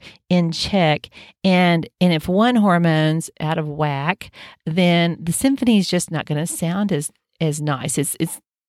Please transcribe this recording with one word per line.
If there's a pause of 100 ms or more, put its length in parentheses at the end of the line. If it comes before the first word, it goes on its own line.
(300)
in
check. (340)
And, (140)
and
if
one
hormone's (100)
out
of
whack, (340)
then
the
symphony
is
just
not
gonna
sound
as, (280)
as
nice.
It's,
it's, (280)